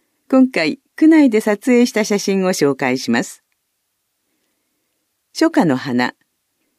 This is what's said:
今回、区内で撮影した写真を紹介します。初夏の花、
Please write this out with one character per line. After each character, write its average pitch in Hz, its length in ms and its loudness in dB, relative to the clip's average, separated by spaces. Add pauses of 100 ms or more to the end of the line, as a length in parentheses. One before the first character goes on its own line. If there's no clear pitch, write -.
(300)
今 262 200 2
回、 160 300 -4 (160)
区 311 120 4
内 302 220 6
で 214 100 0
撮 214 300 -4
影 240 160 4
し - 60 -10
た 214 120 -2
写 208 140 -2
真 190 280 -2
を 185 40 0
紹 143 240 0
介 131 240 -4
し 127 120 -8
ま 117 120 -2
す。 - 220 -16 (1900)
初 320 180 -2
夏 262 140 0
の 139 120 0
花、 127 380 -6 (640)